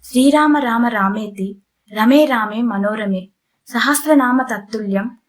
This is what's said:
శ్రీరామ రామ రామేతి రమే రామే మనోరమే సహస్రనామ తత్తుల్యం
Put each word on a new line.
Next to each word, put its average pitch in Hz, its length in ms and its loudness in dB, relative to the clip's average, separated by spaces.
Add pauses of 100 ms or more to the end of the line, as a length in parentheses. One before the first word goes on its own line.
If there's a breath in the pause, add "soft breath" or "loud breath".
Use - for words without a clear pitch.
శ్రీరామ 294 520 2
రామ 240 300 0
రామేతి 202 680 -4 (360)
రమే 247 320 4
రామే 226 380 -2
మనోరమే 202 680 -4 (380)
సహస్రనామ 262 760 0
తత్తుల్యం 214 680 -6 (180)